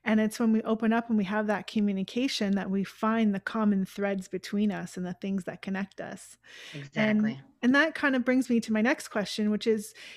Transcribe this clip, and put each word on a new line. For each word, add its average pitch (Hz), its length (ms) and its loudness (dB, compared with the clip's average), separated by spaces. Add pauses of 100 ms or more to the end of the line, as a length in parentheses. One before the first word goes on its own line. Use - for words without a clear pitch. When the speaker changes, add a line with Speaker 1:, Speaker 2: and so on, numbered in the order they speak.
Speaker 1:
and 220 160 4
it's 214 180 0
when 226 140 4
we 220 100 4
open 220 300 2
up 233 160 0
and 220 100 2
we 202 60 2
have 214 240 0
that 196 180 -2
communication 202 880 0
that 196 160 0
we 196 140 0
find 220 500 0
the 196 60 -4
common 208 440 2
threads 196 440 -4
between 202 420 -2
us 175 260 -8
and 185 80 -4
the 180 100 -6
things 196 300 -4
that - 160 -10
connect 190 400 -6
us. - 360 -14 (360)
Speaker 2:
Exactly. 214 600 0
Speaker 1:
And, 269 100 -14 (200)
and 247 120 4
that 302 220 2
kind 277 180 0
of 247 100 0
brings 254 240 2
me 233 120 2
to 220 120 -4
my 214 80 2
next 254 280 0
question, 214 420 -2
which 208 160 -2
is, 220 260 0 (240)